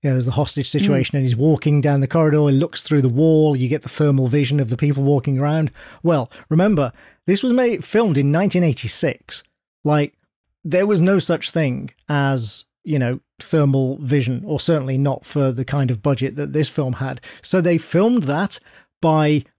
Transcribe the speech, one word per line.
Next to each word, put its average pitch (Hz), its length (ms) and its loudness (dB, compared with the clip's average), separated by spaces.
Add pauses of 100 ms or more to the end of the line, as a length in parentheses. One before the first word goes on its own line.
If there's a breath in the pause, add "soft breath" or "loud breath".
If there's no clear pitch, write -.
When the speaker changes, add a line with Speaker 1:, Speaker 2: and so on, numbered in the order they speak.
Speaker 1:
You 143 60 0
know, 131 60 2
there's 127 100 0
the 127 60 -2
hostage 139 360 -2
Speaker 2:
Mm. - 40 -6
Speaker 1:
situation 143 440 0
and 135 100 0
he's 123 100 0
walking 147 460 2
down 143 200 2
the 135 60 0
corridor, 151 400 2
he 143 80 4
looks 135 260 -2
through 151 200 0
the 131 80 4
wall, 156 460 4
you 127 140 -2
get 151 120 -2
the - 80 -12
thermal 139 380 2
vision 143 320 0
of 127 100 -2
the 123 80 -4
people 139 260 0
walking 139 360 0
around. 151 320 0 (320 loud breath)
Well, 151 260 0 (200 loud breath)
remember, 160 420 2 (360 soft breath)
this 196 140 2
was 254 120 0
made, 240 320 0
filmed 208 320 2
in 143 140 2
nineteen 180 320 2
eighty-six. - 800 -4 (400)
Like, 147 300 0 (500)
there 180 220 0
was 208 160 2
no 190 180 4
such - 320 -4
thing 139 400 -4 (180)
as, 135 560 -2 (180)
you 147 160 -2
know, 123 200 -2 (200)
thermal 135 640 0
vision, 131 440 -2
or 156 140 -4
certainly 135 380 -2
not 139 280 -2
for 135 260 -2
the 123 140 -6
kind 139 260 -2
of 113 120 -4
budget 135 320 -2
that 143 180 -8
this 147 160 0
film 131 240 -4
had. 131 280 -8 (200 loud breath)
So 185 200 0
they 170 160 2
filmed 208 460 0
that 147 360 -4 (420 soft breath)
by 151 440 2 (140)